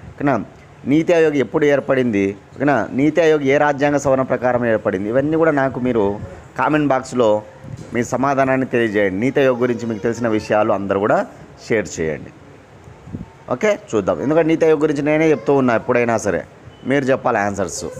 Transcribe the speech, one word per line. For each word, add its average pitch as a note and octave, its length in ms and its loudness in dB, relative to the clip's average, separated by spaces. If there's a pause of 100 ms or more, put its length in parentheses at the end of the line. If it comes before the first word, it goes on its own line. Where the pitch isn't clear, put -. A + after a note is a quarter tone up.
(100)
ఓకేనా? C#3 240 -2 (560)
నీతి D#3+ 260 2
ఆయోగ్ D#3 260 4
ఎప్పుడు D#3 300 -2
ఏర్పడింది? B2+ 500 2 (320)
ఓకేనా? C#3 220 0 (220)
నీతి D#3 260 2
ఆయోగ్ D#3 180 4 (100)
ఏ C#3+ 100 4
రాజ్యాంగ D3 420 2
సవరణ C3 260 2
ప్రకారం B2 400 0
ఏర్పడింది? G#2 420 0
ఇవన్నీ D3 300 0
కూడా D#3+ 160 4
నాకు C3+ 280 -2
మీరు A#2 180 2 (540)
కామెంట్ C#3+ 340 0
బాక్స్లో B2 360 0 (680)
మీ A#2+ 60 0 (120)
సమాధానాన్ని C3 640 0
తెలియజేయండి. G#2 500 2
నీతి C#3 180 0
ఆయోగ్ B2+ 220 2
గురించి A#2+ 260 -2
మీకు G#2 160 -6
తెలిసిన A#2 220 -2 (100)
విషయాలు G#2+ 400 0
అందరూ G2 280 -2
కూడా D3+ 120 2 (480)
షేర్ G#2 300 -2
చేయండి. D2+ 360 -6 (1200)
ఓకే, G#3 180 0 (180)
చూద్దాం. F#2+ 260 0 (100)
ఎందుకంటే D#3 260 2
నీతి D#3+ 160 2
ఆయోగ్ D#3 180 4
గురించి D3 220 -2
నేనే D#3 260 2
చెప్తూ C#3+ 280 0
ఉన్నా B2 200 2
ఎప్పుడైనా A#2+ 340 0 (100)
సరే, E2+ 160 0 (500)
మీరు C#3+ 200 2
చెప్పాలి A#2+ 340 0
ఆన్సర్స్. F#2 380 -4 (160)